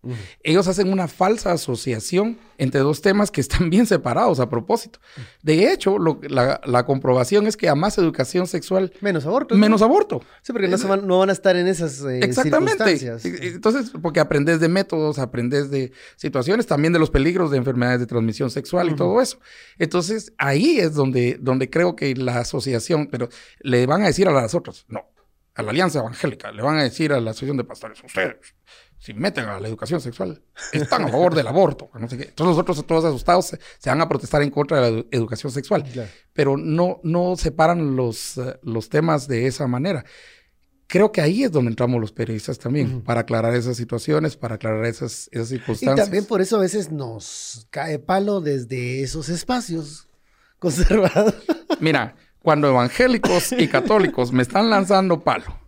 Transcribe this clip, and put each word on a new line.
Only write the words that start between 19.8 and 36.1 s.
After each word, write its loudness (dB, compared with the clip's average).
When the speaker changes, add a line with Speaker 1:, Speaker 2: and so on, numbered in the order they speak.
Speaker 2:
ahí 2
es 2
donde, 0
donde -2
creo 2
que -2
la -4
asociación... -2
Pero -6
le 2
van 2
a 4
decir 2
a 4
las 0
otras, -6
no, -12
a -6
la -6
Alianza 0
Evangélica, -6
le -10
van 0
a 2
decir -2
a 2
la -4
Asociación -6
de -4
Pastores, -16
"Ustedes, -4
si -18
meten -4
a -8
la -8
educación -6
sexual, -10
están -2
a -2
favor 2
del 0
aborto", 0
que -18
no -8
sé -10
qué. -12
Entonces, 0
los 2
otros, -4
todos 2
asustados, 2
se, -12
se -6
van 2
a 2
protestar 0
en -2
contra 0
de 4
la -2
edu-, -8
educación -4
sexual. -2
Speaker 1:
Claro. -10